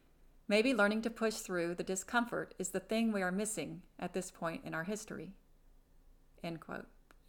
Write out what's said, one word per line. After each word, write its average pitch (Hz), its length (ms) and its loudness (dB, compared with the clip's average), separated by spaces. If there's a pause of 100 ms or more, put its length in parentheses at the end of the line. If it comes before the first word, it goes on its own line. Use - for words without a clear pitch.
(460)
'Maybe 220 280 6
learning 208 280 6
to 226 80 0
push 220 260 0
through 175 380 -2
the 175 80 -4
discomfort 190 760 0
is 190 120 -2
the 185 100 0
thing 220 320 2
we 202 100 2
are 180 100 0
missing 180 500 -2 (160)
at 175 140 -4
this 185 180 -4
point 165 320 -4
in 160 120 -8
our 160 100 -2
history.'" 190 500 -8 (1080)
End 170 180 -6
quote. - 260 -8 (420)